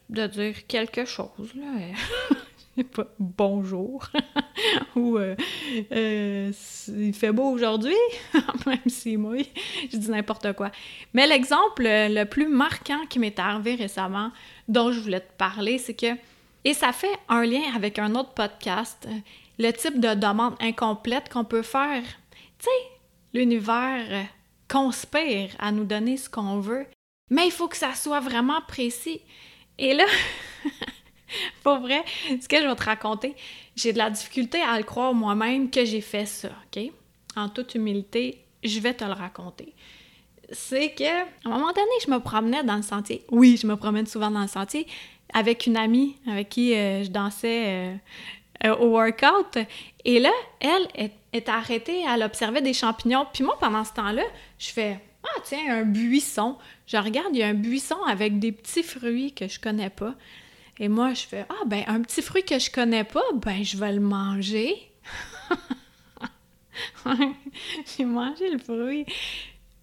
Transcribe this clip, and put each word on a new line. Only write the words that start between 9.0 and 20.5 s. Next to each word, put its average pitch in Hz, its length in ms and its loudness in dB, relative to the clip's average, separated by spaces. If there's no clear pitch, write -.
moi, 214 200 -2
je 220 60 -4
dis 214 120 -4
n'importe 208 440 -2
quoi. 202 180 -6
Mais 254 140 8
l'exemple, 302 580 4
euh, 214 240 6
le 208 160 2
plus 277 220 0
marquant 294 640 2
qui 254 100 0
m'est 208 200 0
arrivé 208 360 0
récemment, 202 560 -4
dont 233 240 4
je 240 80 -2
voulais 202 220 -2
te - 160 -18
parler, 202 400 0
c'est 254 160 -8
que, 233 220 -2
et 285 80 6
ça 277 180 4
fait 381 260 -2
un 233 160 4
lien 240 160 2
avec 208 240 -2
un 214 160 0
autre 262 180 -4
podcast, - 760 -4
euh, 220 60 -6
le 226 120 4
type 285 280 -2
de 226 140 4
demande 214 460 2